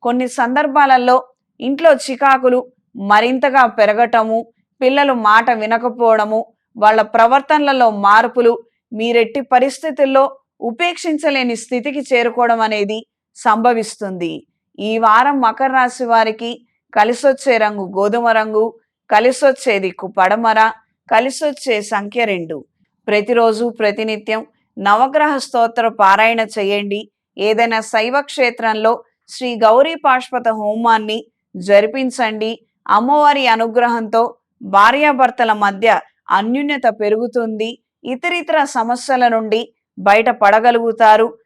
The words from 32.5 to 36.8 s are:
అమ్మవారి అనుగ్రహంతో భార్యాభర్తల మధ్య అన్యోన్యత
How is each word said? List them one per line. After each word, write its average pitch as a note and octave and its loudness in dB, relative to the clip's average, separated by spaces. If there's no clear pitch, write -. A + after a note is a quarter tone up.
అమ్మవారి C#4+ 2
అనుగ్రహంతో A3+ 0
భార్యాభర్తల B3 2
మధ్య G3 0
అన్యోన్యత C4 -2